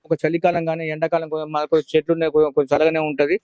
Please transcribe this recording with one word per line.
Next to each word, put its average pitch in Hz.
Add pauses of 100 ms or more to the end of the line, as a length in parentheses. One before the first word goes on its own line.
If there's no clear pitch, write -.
ఒక 156 (100)
చలికాలం 170
కానీ 160
ఎండాకాలం 160
కొ-, 156
మా-, 151
కొద్ది 156
చెట్లు 156
ఉన్నాయి, 160
కొ-, 151
కొంచెం 143
చల్లగానే 160
ఉంటది. 151